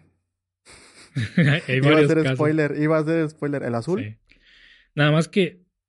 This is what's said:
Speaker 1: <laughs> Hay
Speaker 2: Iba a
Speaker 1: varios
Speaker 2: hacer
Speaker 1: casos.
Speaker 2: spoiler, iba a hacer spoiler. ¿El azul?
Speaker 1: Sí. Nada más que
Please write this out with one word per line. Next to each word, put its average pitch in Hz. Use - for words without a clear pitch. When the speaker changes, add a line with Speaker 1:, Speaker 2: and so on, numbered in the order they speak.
Speaker 1:
<laughs> 143
Hay 131
Speaker 2:
Iba 135
a 151
Speaker 1:
varios 151
Speaker 2:
hacer 156
Speaker 1:
casos. 131
Speaker 2:
spoiler, 151
iba 156
a 160
hacer 156
spoiler. 143
¿El 123
azul? 135
Speaker 1:
Sí. -
Nada 147
más 156
que -